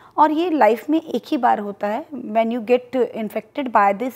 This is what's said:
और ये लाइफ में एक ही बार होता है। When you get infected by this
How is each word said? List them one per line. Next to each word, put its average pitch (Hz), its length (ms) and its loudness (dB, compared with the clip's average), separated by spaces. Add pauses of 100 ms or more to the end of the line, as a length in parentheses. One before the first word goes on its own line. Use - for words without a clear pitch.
(180)
और 311 140 4
ये 330 180 0
लाइफ 240 400 2
में 320 120 2
एक - 260 -6
ही 311 100 -2
बार 240 220 2
होता 208 280 -8
है। 247 220 -6
When 226 480 -2
you 240 100 -4
get 247 460 0
infected 220 580 -8
by 202 280 4
this 254 160 -6